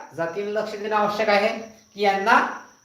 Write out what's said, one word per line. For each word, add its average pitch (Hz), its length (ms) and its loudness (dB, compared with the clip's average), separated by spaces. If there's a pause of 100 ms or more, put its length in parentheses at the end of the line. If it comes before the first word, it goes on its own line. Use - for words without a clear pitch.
(160)
जातीने 190 380 -6
लक्ष 214 180 -4
देणं 208 240 -4
आवश्यक 208 320 0
आहे 208 200 4 (460)
की 202 80 -4
यांना 202 380 4 (440)